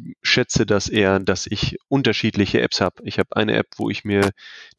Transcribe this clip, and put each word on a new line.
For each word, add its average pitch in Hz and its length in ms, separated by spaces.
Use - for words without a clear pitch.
schätze - 460
das 101 220
eher, 95 300
dass 95 280
ich - 300
unterschiedliche 110 760
Apps - 180
hab. 95 240
Ich - 140
hab - 160
eine 107 220
App, 110 120
wo 110 120
ich 110 160
mir 101 240